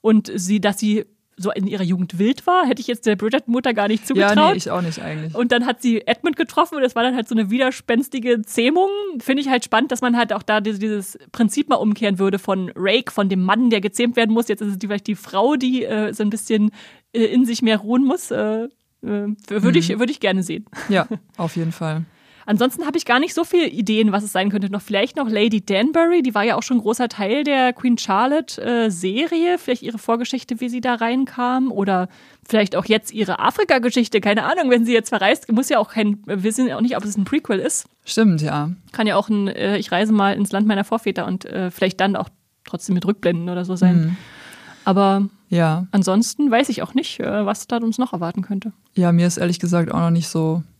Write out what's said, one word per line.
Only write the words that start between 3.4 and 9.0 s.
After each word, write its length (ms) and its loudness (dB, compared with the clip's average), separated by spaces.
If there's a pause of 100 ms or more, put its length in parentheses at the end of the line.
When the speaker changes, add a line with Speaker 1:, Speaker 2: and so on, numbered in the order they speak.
Speaker 1:
gar 140 0
nicht 140 0
Speaker 2:
Ja, 60 -14
Speaker 1:
zugetraut. 440 4
Speaker 2:
nee, 60 0
ich 120 -6
auch 120 -2
nicht 200 -4
eigentlich. 320 -8
Speaker 1:
Und 200 0
dann 120 2
hat 160 -4
sie 240 0
Edmund 300 0
getroffen 400 0
und 80 0
es 100 0
war 100 0
dann 120 0
halt 140 -4
so 60 -2
eine 140 2
widerspenstige 920 0
Zähmung. 480 2 (300)